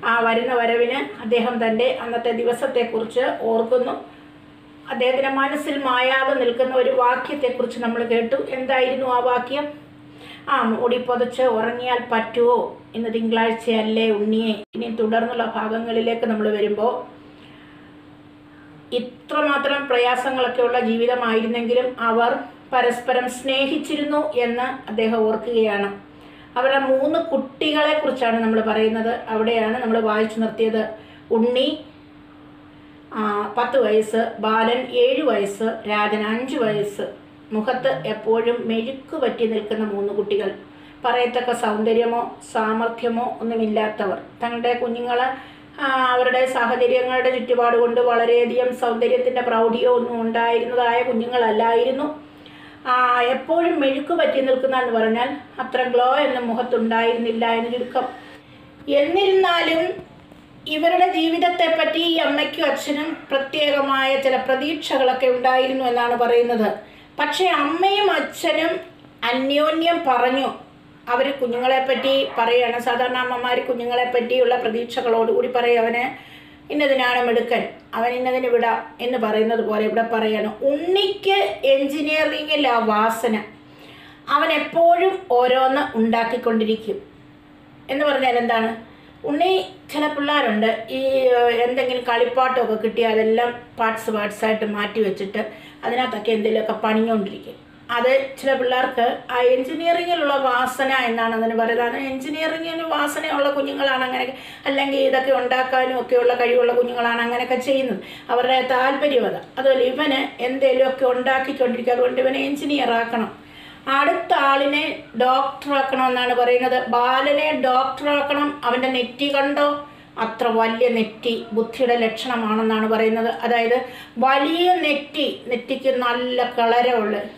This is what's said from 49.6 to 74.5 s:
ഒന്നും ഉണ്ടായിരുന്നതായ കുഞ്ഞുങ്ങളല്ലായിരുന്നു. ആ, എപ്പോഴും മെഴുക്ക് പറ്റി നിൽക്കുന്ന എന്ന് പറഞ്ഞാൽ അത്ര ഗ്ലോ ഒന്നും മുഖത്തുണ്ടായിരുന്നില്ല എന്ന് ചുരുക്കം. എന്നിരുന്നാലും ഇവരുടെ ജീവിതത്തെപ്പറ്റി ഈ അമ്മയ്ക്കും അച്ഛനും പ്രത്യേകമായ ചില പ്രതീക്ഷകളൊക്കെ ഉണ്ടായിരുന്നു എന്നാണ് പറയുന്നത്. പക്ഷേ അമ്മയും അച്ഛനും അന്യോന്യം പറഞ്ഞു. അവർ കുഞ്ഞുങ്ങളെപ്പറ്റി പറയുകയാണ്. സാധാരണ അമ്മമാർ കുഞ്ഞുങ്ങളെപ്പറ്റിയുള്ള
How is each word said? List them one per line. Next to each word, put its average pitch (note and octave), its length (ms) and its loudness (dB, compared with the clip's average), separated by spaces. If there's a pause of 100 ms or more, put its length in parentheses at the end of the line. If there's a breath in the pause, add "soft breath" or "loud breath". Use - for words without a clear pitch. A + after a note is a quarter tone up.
ഒന്നും A#3 260 -2
ഉണ്ടായിരുന്നതായ A#3 840 0
കുഞ്ഞുങ്ങളല്ലായിരുന്നു. A#3+ 1200 0 (600 loud breath)
ആ, B3 340 4
എപ്പോഴും D#4+ 580 0
മെഴുക്ക് C#4 340 0
പറ്റി C#4+ 280 2
നിൽക്കുന്ന C4 360 2
എന്ന് A#3 220 0
പറഞ്ഞാൽ A#3+ 380 0 (220)
അത്ര B3+ 240 -2
ഗ്ലോ B3 320 2 (120)
ഒന്നും B3 200 -2
മുഖത്തുണ്ടായിരുന്നില്ല A3+ 1040 0
എന്ന് A#3 200 -2
ചുരുക്കം. B3 320 -2 (840 loud breath)
എന്നിരുന്നാലും E4+ 1160 2 (600)
ഇവരുടെ F4 460 2
ജീവിതത്തെപ്പറ്റി E4 840 2
ഈ E4+ 180 0
അമ്മയ്ക്കും D4+ 480 0
അച്ഛനും D4 520 -2 (140)
പ്രത്യേകമായ C4+ 880 0
ചില C4 140 2
പ്രതീക്ഷകളൊക്കെ C4 920 0
ഉണ്ടായിരുന്നു B3+ 580 2
എന്നാണ് A#3+ 300 0
പറയുന്നത്. A#3+ 580 2 (460 loud breath)
പക്ഷേ D4 260 0
അമ്മയും F4+ 680 2
അച്ഛനും D#4+ 680 -2 (540)
അന്യോന്യം D#4 720 0
പറഞ്ഞു. B3+ 460 2 (560)
അവർ C4+ 220 0
കുഞ്ഞുങ്ങളെപ്പറ്റി C4 960 0 (100)
പറയുകയാണ്. A#3+ 420 2
സാധാരണ B3 380 0
അമ്മമാർ B3 420 -2
കുഞ്ഞുങ്ങളെപ്പറ്റിയുള്ള B3 960 0